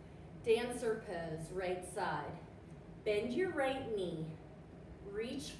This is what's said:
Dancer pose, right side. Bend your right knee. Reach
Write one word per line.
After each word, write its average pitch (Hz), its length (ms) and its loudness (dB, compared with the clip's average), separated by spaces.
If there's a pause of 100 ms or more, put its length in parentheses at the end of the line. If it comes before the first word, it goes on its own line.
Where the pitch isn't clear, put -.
(460)
Dancer 240 600 4
pose, 165 460 -2
right 180 320 2 (100)
side. 170 440 0 (680)
Bend 220 300 4
your 370 160 4
right 262 440 2
knee. 170 300 0 (840)
Reach 233 500 -2